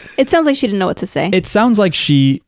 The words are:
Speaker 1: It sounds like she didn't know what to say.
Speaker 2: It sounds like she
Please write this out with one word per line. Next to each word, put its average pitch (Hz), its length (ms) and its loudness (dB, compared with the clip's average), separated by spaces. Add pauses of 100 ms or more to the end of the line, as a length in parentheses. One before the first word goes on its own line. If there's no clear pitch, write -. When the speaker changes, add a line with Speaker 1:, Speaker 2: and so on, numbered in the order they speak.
(180)
Speaker 1:
It 269 120 0
sounds 320 180 2
like 277 80 0
she 269 120 -4
didn't 202 120 -2
know 185 80 0
what 180 100 -4
to 185 100 -8
say. 147 260 -4
Speaker 2:
It 185 120 0
sounds 226 320 2
like 190 160 2
she 135 540 2